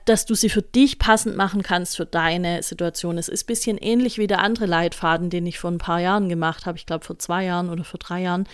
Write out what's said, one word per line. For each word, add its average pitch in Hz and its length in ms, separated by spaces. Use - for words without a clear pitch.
dass 220 200
du 226 100
sie 208 140
für 202 120
dich - 380
passend 220 360
machen 196 280
kannst 180 320
für 170 100
deine 170 580
Situation. 170 540
Es 165 120
ist - 140
ein - 40
bisschen 226 300
ähnlich 240 400
wie 208 100
der 202 120
andere 226 260
Leitfaden, 170 640
den 175 160
ich 175 140
vor 175 120
ein 175 60
paar 170 240
Jahren 190 280
gemacht 165 360
habe. 165 120
Ich - 80
glaub, 165 200
vor 165 120
zwei 185 280
Jahren 175 240
oder 170 140
vor - 160
drei 180 220
Jahren. 185 320